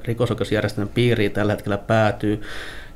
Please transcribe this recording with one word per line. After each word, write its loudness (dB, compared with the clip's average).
rikosoikeusjärjestelmän 0
piiriin 4
tällä 2
hetkellä -2
päätyy 2